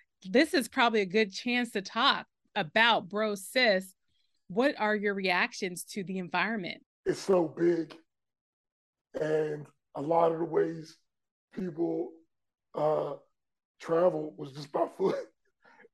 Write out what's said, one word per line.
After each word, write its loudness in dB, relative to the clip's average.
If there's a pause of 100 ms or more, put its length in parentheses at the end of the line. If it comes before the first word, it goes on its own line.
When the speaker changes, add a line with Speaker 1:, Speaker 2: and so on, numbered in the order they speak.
(240)
Speaker 1:
this 4
is 2
probably 2
a 0
good 0
chance -4
to -4
talk 0 (280)
about 2
Bro -2
Sis. 2 (540)
What 0
are 0
your -2
reactions -2
to -6
the -6
environment? -4 (240)
Speaker 2:
It's -2
so 2
big, 0 (1200)
and -2 (280)
a -6
lot 4
of -4
the -2
ways -2 (580)
people, -4 (640)
uh, 0 (640)
travel 2
was -12
just -12
by 2 (120)
foot. 2
<laughs> -12 (680)